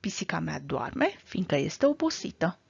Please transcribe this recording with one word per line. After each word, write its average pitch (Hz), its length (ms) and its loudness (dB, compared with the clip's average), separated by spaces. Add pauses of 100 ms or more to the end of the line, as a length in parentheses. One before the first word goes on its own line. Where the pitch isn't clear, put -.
Pisica 185 380 -4
mea 156 220 -2
doarme, 156 460 0 (180)
fiindcă - 320 -2
este 147 300 2
obosită. 294 720 0 (120)